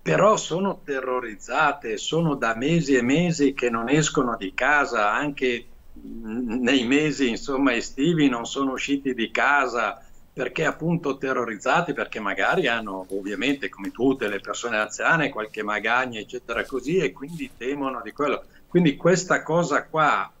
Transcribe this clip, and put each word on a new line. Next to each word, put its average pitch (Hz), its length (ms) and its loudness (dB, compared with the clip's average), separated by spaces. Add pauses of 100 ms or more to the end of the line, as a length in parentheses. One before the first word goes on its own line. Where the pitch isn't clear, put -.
però 180 360 4
sono 180 480 -2
terrorizzate, 127 1120 -2
sono 156 400 0
da 117 180 0
mesi 143 400 2
e 123 80 4
mesi 143 520 2
che 123 160 0
non 117 180 -2
escono 139 480 2
di 95 180 -8
casa, 120 580 2
anche, 127 540 -2 (320)
mm, 113 640 -6
nei 123 240 2
mesi, 139 420 2
insomma, 135 460 0
estivi 143 540 2
non 120 180 0
sono 135 260 -2
usciti 139 420 -2
di 117 160 -4
casa, 120 720 2 (320)
perché 147 320 -4
appunto 156 540 -2
terrorizzati, 131 760 -2
perché 113 280 -4
magari 107 460 0
hanno 107 440 -2
ovviamente, 101 580 -2
come 98 220 -10
tutte 123 380 0
le 101 120 -4
persone 107 380 -4
anziane, 131 520 0
qualche 107 320 -6
magagna, 113 580 0
eccetera, 113 440 -6
così, 135 320 -4
e 156 160 0
quindi 143 440 -12
temono 131 460 -6
di 107 100 -12
quello. 139 320 -2 (220)
Quindi 175 300 2
questa 170 460 2
cosa 156 440 0
qua 131 540 2